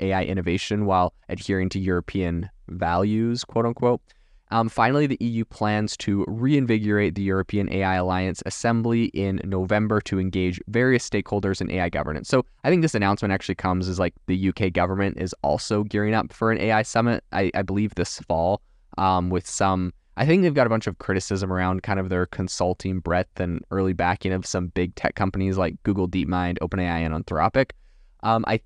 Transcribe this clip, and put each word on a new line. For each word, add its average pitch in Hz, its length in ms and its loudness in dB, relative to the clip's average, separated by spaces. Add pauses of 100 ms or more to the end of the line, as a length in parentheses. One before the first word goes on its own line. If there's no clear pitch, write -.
A 95 140 0
I 95 100 0
innovation 95 640 -2
while 90 260 2 (160)
adhering 92 420 0
to 98 80 -4
European 90 720 -2 (200)
values, 101 760 0
quote 117 220 -2
unquote. 120 340 0 (520)
Um, 113 160 2
finally, 135 380 2
the 135 180 -2
E 117 40 0
U 113 160 -2
plans 104 540 -2
to 98 280 0
reinvigorate 110 880 2
the 98 80 -4
European 95 500 0
A 95 120 0
I 95 100 2
Alliance 92 520 -2
Assembly 117 580 0 (100)
in 98 300 0
November 104 580 0
to 95 160 -2
engage 92 480 0
various 123 420 2
stakeholders 101 520 -2
in 90 100 -4
A 92 120 0
I 87 60 0
governance. 76 400 -4
So 127 160 4 (200)
I 135 40 0
think 170 140 4
this 156 140 2
announcement 101 360 2
actually 95 220 -2
comes 92 340 0
as, 90 120 -2
like, 87 120 0 (140)
the 92 100 2
U 95 160 2
K 95 160 0
government 92 500 0
is 92 140 -4 (100)
also 104 420 0
gearing 104 300 0
up - 180 0
for 113 180 0
an 110 100 0
A 110 120 2
I 110 100 4
summit, 117 400 0 (100)
I, 95 220 0
I 101 80 -2
believe 101 320 -2
this - 240 -4 (100)
fall, 85 320 0 (380)
um, 92 320 2
with 90 160 -2
some, 92 480 0 (220)
I 131 100 0
think 180 160 6
they've 170 100 4
got 135 140 4
a 110 40 2
bunch 110 180 0
of 90 100 -8
criticism 95 540 -2
around 92 320 0
kind 95 160 0
of 92 80 -2
their 90 180 0
consulting 92 720 -2
breadth 87 400 -2
and 90 320 -4
early 95 220 0
backing 90 400 0
of 92 120 -2
some 90 220 -4
big 90 300 -2
tech - 180 -2
companies 95 440 0
like 87 260 -2
Google, 95 240 0
DeepMind, 90 500 -2
OpenAI, 85 480 -2
and 80 80 -2
Anthropic. 85 560 0 (540)
Um, 113 240 2
I 110 180 0